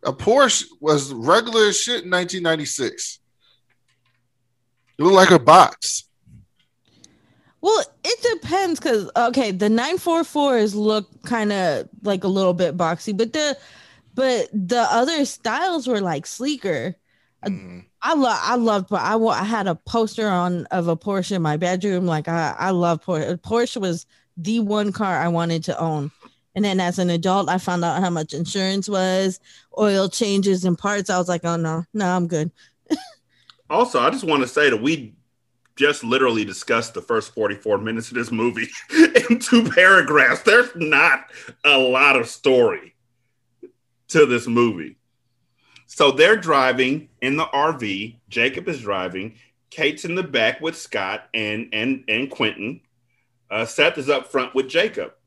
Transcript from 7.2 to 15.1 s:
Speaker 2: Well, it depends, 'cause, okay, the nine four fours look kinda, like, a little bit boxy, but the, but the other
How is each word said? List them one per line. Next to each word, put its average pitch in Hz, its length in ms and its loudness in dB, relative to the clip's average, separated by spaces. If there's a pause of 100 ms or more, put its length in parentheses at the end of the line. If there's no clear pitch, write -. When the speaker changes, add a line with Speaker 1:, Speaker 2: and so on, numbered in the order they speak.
Speaker 2:
Well, 415 200 2 (220)
it 453 380 -2
depends, 349 400 -2
'cause, 220 360 -2
okay, 240 360 0
the 202 180 0
nine 254 260 0
four 330 280 0
fours 240 500 0
look 214 340 -2 (160)
kinda, 202 640 -2 (140)
like, 196 220 -2
a 196 40 0
little 190 260 2
bit 175 220 -2
boxy, 175 400 -4
but 226 160 -2
the, 294 240 -2 (600)
but 247 360 0
the 202 280 -2 (100)
other 285 340 2